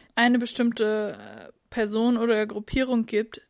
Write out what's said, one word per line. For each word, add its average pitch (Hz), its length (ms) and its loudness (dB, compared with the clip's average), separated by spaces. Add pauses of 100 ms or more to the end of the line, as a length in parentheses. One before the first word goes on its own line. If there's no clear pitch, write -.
(140)
eine 240 240 4
bestimmte, 220 800 -2
äh, 101 340 -18 (160)
Person 226 480 0
oder 220 300 2
Gruppierung 226 600 -2
gibt, 220 420 -2